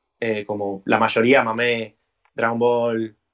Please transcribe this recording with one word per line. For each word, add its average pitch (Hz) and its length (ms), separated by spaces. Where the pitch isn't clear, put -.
eh, 107 260
como 101 380
la 110 140
mayoría 117 440
mamé 113 540
Dragon 117 240
Ball, 117 580